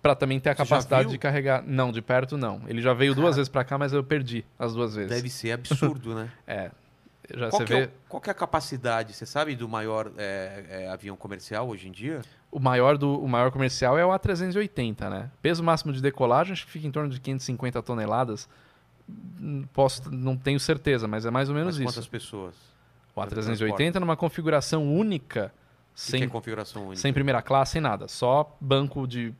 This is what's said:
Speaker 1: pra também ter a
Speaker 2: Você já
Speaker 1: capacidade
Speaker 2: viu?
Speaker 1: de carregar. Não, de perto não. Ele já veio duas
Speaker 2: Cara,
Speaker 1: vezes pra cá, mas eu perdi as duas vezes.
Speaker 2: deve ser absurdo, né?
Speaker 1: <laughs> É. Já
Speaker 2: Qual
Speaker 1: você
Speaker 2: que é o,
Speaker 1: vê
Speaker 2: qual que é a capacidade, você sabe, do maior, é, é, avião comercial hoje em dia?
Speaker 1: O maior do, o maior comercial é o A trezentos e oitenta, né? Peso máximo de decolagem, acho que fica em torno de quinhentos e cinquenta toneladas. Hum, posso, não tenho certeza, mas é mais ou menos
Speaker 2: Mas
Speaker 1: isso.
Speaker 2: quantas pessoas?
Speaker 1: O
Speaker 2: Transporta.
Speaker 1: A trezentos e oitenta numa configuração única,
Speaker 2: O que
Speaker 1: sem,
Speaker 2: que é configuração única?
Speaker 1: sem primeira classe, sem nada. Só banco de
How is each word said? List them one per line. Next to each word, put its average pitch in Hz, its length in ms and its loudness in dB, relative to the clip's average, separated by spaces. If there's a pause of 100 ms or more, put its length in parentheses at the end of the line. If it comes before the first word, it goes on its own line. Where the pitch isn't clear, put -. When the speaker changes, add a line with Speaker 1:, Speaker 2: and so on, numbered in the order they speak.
Speaker 1:
pra 143 140 6
também 135 240 0
ter 151 100 2
a 139 40 2
Speaker 2:
Você - 100 -2
já - 20 4
Speaker 1:
capacidade 131 380 4
Speaker 2:
viu? 120 80 0
Speaker 1:
de 131 60 -4
carregar. 135 480 2
Não, 131 260 0
de 113 100 -4
perto 127 360 0
não. 107 300 -4
Ele 117 140 -4
já 127 120 4
veio 135 200 4
duas 143 180 4
Speaker 2:
Cara, 139 60 2
Speaker 1:
vezes 131 120 2
pra 127 140 0
cá, 139 140 -4
mas 139 160 0
eu 139 100 2
perdi 131 400 -2 (140)
as 117 160 -4
duas 113 220 -2
vezes. 101 160 -4
Speaker 2:
deve 123 180 -2
ser 113 240 -4
absurdo, 123 640 -2
né? 113 220 -6
Speaker 1:
<laughs> - 100 -20
É. 95 240 -6 (640)
Já 120 160 -4
Speaker 2:
Qual 117 120 2
Speaker 1:
você 113 40 0
Speaker 2:
que 113 80 2
é - 20 4
o, 127 60 4
Speaker 1:
vê 127 80 -2 (200)
Speaker 2:
qual 170 120 -10
que - 80 -6
é - 20 -2
a - 40 -2
capacidade, 123 760 -2
você - 120 -14
sabe, 147 300 -2
do 117 140 -8
maior, 110 480 -4
é, 98 520 -6
é, 92 200 -8
avião 95 260 -10
comercial 107 540 -8
hoje 95 180 -10
em 92 40 -12
dia? 123 300 -8 (300)
Speaker 1:
O 147 80 -6
maior 131 380 6
do, 143 260 2
o 135 60 -2
maior 123 220 4
comercial 131 460 2
é 175 80 6
o 185 60 6
A 190 80 2
trezentos 180 360 -2
e - 40 2
oitenta, 120 500 -4
né? 101 200 -6 (120)
Peso 165 220 2
máximo 160 300 2
de 131 80 -4
decolagem, 139 500 4
acho 175 140 -8
que - 60 -20
fica 156 160 -10
em 135 40 -2
torno 147 180 -2
de 127 120 -6
quinhentos 135 220 -4
e - 20 -12
cinquenta 123 360 -2
toneladas. 113 680 -2 (880)
Hum, 143 320 -6
posso, 135 400 2
não 127 240 0
tenho 135 240 0
certeza, 123 480 2
mas 110 180 -2
é 117 60 0
mais 135 160 2
ou 147 80 -2
menos 165 200 -2
Speaker 2:
Mas 135 100 0
Speaker 1:
isso. 120 80 -2
Speaker 2:
quantas 117 140 -8
pessoas? 98 480 -10
Speaker 1:
O - 20 -20 (560)
Speaker 2:
Transporta. - 80 -6
Speaker 1:
A 101 80 -4
trezentos 110 320 -2
e - 20 2
oitenta 143 360 0
numa 165 180 0
configuração 156 760 0
única, 165 600 -2 (380)
Speaker 2:
O - 40 -20
que - 60 -14
Speaker 1:
sem, - 200 -2
Speaker 2:
que 120 40 2
é 117 40 -4
configuração 107 580 -8
única? 95 120 -8
Speaker 1:
sem 139 140 2
primeira 135 280 2
classe, 135 320 2
sem 160 80 0
nada. 101 280 -2
Só 139 500 2
banco 135 480 2
de 120 320 -4